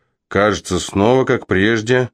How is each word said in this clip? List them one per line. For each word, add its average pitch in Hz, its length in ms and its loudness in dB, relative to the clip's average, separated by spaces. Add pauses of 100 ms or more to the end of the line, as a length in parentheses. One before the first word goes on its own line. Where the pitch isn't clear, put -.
(280)
Кажется, 95 520 -2
снова, 120 440 2
как 123 240 -4
прежде, 110 680 0